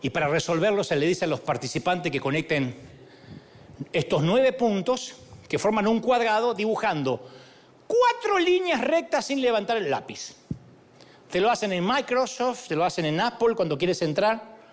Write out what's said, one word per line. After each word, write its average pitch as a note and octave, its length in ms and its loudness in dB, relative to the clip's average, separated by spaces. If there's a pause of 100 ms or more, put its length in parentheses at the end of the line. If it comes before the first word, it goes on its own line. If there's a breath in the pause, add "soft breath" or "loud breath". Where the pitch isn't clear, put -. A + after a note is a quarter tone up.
Y B2+ 100 -2
para D#3 160 0
resolverlo E3+ 560 2
se - 120 -2
le D3 120 2
dice F#3 180 0
a - 20 0
los C#3+ 140 -2
participantes D#3 680 -2
que C3+ 100 -2
conecten C#3 540 -2 (1160 loud breath)
estos D3+ 320 0
nueve A#3+ 300 4
puntos A3+ 600 0 (320)
que - 120 -2
forman G#3+ 280 2
un A3+ 120 4
cuadrado A#3 540 2
dibujando F#3 760 -2 (600 loud breath)
cuatro A#4 500 2
líneas F4+ 440 2
rectas E4 440 0
sin C#4 160 -2
levantar A#3 360 0
el F3+ 120 -2
lápiz. - 460 -6 (960 loud breath)
Te F3+ 80 0
lo G#3+ 120 4
hacen G#3+ 220 -2
en F3 120 -2
Microsoft, B3 840 -2
te D#3+ 80 -4
lo D#3+ 100 2
hacen E3+ 200 -2
en D3+ 140 -2
Apple A#3 360 0
cuando E3+ 220 -2
quieres F3+ 240 0
entrar. G3+ 560 -2 (160)